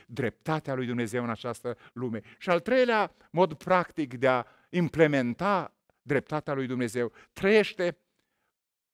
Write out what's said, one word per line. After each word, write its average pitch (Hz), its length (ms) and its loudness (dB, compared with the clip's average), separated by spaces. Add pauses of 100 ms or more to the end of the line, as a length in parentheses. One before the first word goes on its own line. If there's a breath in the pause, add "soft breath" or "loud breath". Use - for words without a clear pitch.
dreptatea 139 640 -4
lui 131 120 -4
Dumnezeu 120 380 -4
în 117 60 -4
această 117 480 -8 (160 loud breath)
lume. 117 280 -6 (160 loud breath)
Și - 120 -6
al 170 100 4
treilea 233 560 2 (160 soft breath)
mod 175 220 2
practic 165 600 -2
de 127 140 0
a 127 180 4 (240 soft breath)
implementa 156 1040 0 (280)
dreptatea 143 520 -4
lui 135 140 -4
Dumnezeu, 120 440 -4 (220 soft breath)
trăiește 190 640 2 (960)